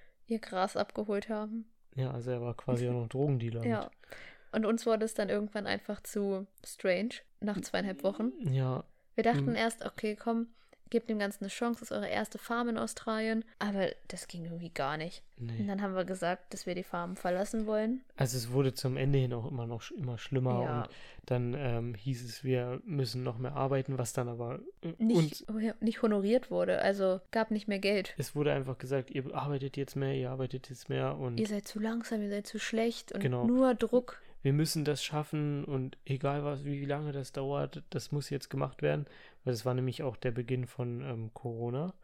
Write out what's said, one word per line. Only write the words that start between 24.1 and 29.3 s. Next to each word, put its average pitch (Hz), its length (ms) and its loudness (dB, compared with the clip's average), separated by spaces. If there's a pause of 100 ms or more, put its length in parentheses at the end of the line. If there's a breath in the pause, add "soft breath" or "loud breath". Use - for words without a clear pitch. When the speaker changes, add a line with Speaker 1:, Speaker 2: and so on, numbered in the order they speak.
Speaker 2:
dann 120 140 0
aber, 120 320 -4 (220)
äh, 165 160 -4
Speaker 1:
Nicht, 185 440 6
Speaker 2:
uns - 120 -16
Speaker 1:
oh 220 40 -2
ja, 214 220 0
nicht 220 220 0
honoriert 208 480 4
wurde, 180 300 2
also 190 400 4 (120)
gab 220 180 2
nicht 214 180 0
mehr 202 120 0
Geld. 196 360 2
Speaker 2:
Es - 180 -4
wurde 147 200 4
einfach 135 240 0
gesagt, 131 320 0
"Ihr 135 240 -4